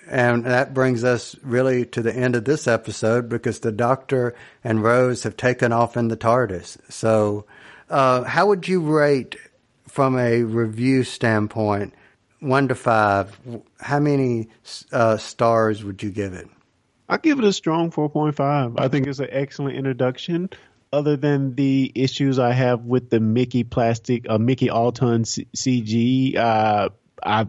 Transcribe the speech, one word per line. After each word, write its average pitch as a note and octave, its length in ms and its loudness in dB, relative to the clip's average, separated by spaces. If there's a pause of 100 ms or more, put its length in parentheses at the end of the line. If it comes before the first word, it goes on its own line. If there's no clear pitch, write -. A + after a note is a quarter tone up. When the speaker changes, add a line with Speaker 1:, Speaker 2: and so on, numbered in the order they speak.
Speaker 1:
<laughs> - 100 -20
Speaker 2:
and A#2+ 340 2
that B2+ 300 0
brings B2+ 300 2
us B2 380 -2
really B2+ 440 0
to - 160 -6
the A2 120 -2
end B2+ 220 0
of A2+ 80 -2
this C#3+ 220 0
episode A2+ 640 0
because A#2 300 -4
the A2+ 120 -2
Doctor A#2+ 640 -2 (280)
and A2 200 0
Rose B2 400 2
have G#2+ 160 -8
taken B2 340 0
off A#2 240 0
in A#2 120 0
the A2+ 100 -4
tardis. A2+ 580 0 (140)
So, G#2+ 560 0 (420)
uh, B2+ 360 2
how D#3 240 2
would F#3+ 200 0
you F#3 140 0
rate, D3 540 2 (520)
from C3 300 0
a A#2+ 240 2
review A#2 600 0
standpoint, G#2+ 920 -2 (440)
one C#3 300 0
to B2+ 60 -2
five, G#2 600 2 (100)
w-, A#2+ 180 -12 (180)
how C#3 180 -2
many, C3 500 0 (440)
uh, A2+ 240 4
stars A2 640 0
would G2+ 200 -10
you G#2 80 -6
give G2 240 -6
it? F2 120 -14 (640)
Speaker 1:
I F#3 80 2
give C#4+ 220 0
it A#3 80 0
a G3 60 4
strong E3 380 -2
four D3+ 200 -2
point D3+ 260 -2
five. C#3 400 0
I C3 120 0
think C3+ 180 0
it's C#3+ 140 -8
an C3 100 -6
excellent C3+ 460 -6
introduction. C3+ 720 -4 (420)
Other D3 240 0
than C#3 380 0
the C3+ 400 0
issues C3 440 0
I B2 140 2
have B2 320 0
with A#2+ 240 -2
the A2+ 120 2
Mickey A#2+ 440 0
plastic, A#2 640 -2
uh, A2 100 0
Mickey B2 300 0
Alton A#2 560 0
C-, - 300 -8
C B2+ 260 -2
G, A#2+ 560 0
uh, G#2+ 540 2 (320)
I G#2+ 260 0